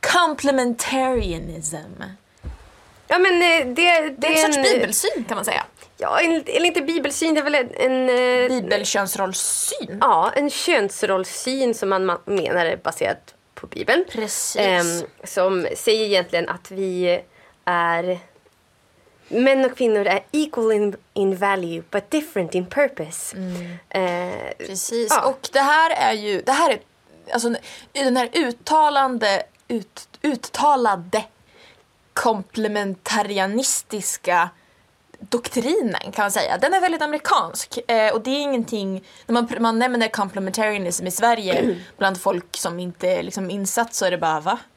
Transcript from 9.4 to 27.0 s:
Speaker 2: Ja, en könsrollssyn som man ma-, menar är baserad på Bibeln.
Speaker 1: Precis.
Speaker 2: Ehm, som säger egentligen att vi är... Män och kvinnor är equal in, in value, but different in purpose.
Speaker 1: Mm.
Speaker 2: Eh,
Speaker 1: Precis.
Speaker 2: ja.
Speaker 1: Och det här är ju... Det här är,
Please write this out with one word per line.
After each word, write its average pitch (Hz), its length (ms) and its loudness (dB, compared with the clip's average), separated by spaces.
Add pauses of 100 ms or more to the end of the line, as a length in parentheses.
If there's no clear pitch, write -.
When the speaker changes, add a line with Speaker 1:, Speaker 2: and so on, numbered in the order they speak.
Speaker 2:
Ja, 214 340 4
en 285 140 0
könsrollssyn 233 1200 0
som 208 160 -4
man 190 220 2
ma-, - 140 -2
menar 175 400 0
är 160 120 -2
baserad - 400 -4 (380)
på - 120 -16
Bibeln. 330 440 0
Speaker 1:
Precis. 214 500 -4
Speaker 2:
Ehm, 175 400 2 (220)
som 185 440 0 (100)
säger 220 280 2
egentligen 180 440 0
att - 220 -8
vi 180 500 0 (440)
är... 175 540 0 (1080)
Män 262 380 4
och 262 120 -2
kvinnor 214 300 2
är 190 120 2 (120)
equal 294 400 0
in, 208 240 0 (180)
in 196 240 0
value, 180 540 -2
but 202 200 -4
different 220 440 -2
in 180 100 0
purpose. 190 720 -4
Speaker 1:
Mm. 175 400 -8 (120)
Speaker 2:
Eh, 180 440 -2 (340)
Speaker 1:
Precis. 220 440 -4
Speaker 2:
ja. 262 140 2
Speaker 1:
Och 262 280 -2
det 269 60 6
här 302 320 4
är 226 220 2
ju... 208 280 -2
Det 247 100 0
här 302 180 4
är, 214 100 0 (540)